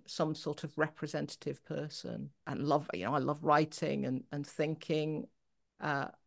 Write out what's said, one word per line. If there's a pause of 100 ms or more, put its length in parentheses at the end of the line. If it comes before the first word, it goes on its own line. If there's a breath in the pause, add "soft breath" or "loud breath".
some
sort
of
representative
person, (140)
and
love,
you
know,
I
love
writing
and,
and
thinking, (520)
uh, (180)